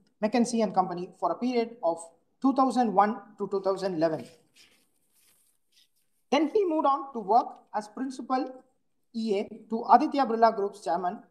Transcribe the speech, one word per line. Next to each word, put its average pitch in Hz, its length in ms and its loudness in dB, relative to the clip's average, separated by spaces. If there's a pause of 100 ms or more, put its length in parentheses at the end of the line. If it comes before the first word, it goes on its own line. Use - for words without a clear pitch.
(200)
McKinsey 226 440 2
and 190 100 -2
Company 175 360 -2 (100)
for 180 100 0
a 165 60 -4
period 240 480 -2
of 165 140 0 (440)
two 262 120 4
thousand 247 380 2
one 208 240 4 (220)
to 202 100 -4
two 196 140 -4
thousand 185 320 -2
eleven. 156 320 0 (2000)
Then 285 200 2
he 415 120 2
moved 311 220 0
on 277 260 0
to 233 80 -10
work 208 260 2 (260)
as 214 140 -6
principal 262 800 -6 (500)
E 220 240 -2
A 208 100 -4 (220)
to 226 180 -4
Aditya 269 380 4
Birla 226 280 4
Group's 202 280 -4
chairman, 180 480 -4